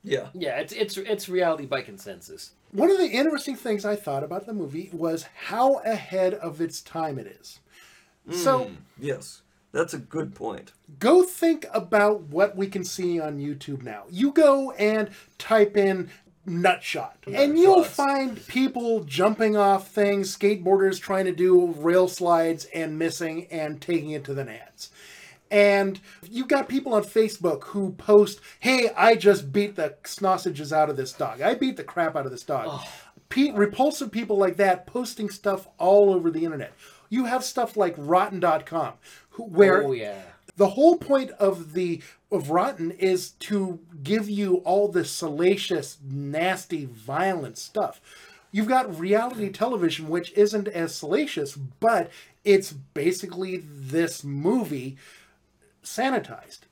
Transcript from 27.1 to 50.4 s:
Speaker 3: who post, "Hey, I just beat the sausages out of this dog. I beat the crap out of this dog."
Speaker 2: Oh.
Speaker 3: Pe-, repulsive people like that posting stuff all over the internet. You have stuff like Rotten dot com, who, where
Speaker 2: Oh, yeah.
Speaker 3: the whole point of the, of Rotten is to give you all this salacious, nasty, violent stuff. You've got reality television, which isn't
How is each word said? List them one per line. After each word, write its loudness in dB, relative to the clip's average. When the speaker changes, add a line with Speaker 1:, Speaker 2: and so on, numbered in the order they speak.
Speaker 3:
who -4
post, 6
"Hey, 2
I 6
just 4
beat 0
the -4
sausages -2
out 4
of -4
this -4
dog. -6
I 2
beat -2
the -12
crap -4
out -4
of -8
this -14
dog." -4
Speaker 2:
Oh. -12
Speaker 3:
Pe-, 2
repulsive 0
people -2
like 2
that 2
posting -8
stuff -6
all 6
over 2
the -2
internet. -8
You 0
have -2
stuff -4
like 0
Rotten 0
dot 0
com, -4
who, -14
where 6
Speaker 2:
Oh, 0
yeah. -6
Speaker 3:
the 6
whole 6
point -2
of -2
the, -2
of -4
Rotten -2
is -2
to -6
give -2
you 0
all 2
this -2
salacious, -2
nasty, -4
violent -4
stuff. -6
You've -2
got 0
reality -2
television, -2
which -4
isn't 2